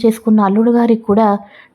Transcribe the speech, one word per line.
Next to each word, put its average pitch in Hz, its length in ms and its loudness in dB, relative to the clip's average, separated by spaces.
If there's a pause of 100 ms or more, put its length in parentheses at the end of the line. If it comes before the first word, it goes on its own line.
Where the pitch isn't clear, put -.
చేసుకున్న 220 340 0
అల్లుడు 208 300 0
గారికి 233 320 0
కూడా 202 360 0 (360)